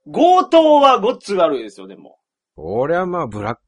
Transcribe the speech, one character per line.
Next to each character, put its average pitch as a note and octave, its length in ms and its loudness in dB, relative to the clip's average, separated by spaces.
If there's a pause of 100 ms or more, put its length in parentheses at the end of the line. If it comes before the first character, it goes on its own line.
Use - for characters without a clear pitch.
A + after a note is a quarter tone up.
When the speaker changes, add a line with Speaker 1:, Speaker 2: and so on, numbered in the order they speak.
(120)
Speaker 1:
強 F4 340 2
盗 D#4+ 300 4
は C4+ 240 4
ご G3+ 120 -2
っ - 80 -12
つ G3+ 160 -8
悪 D#3 240 0
い A2+ 40 -12
で G#2+ 60 -16
す G2+ 100 -20
よ、 F#2+ 80 -18
で F#2+ 80 -20
も。 - 240 -20 (360)
Speaker 2:
俺 A2 400 -4
は F3+ 100 -2
ま F3+ 160 -6
あ C#3+ 60 -6
ブ G#2 160 -10
ラ A2+ 120 -6
ッ - 20 -14 (100)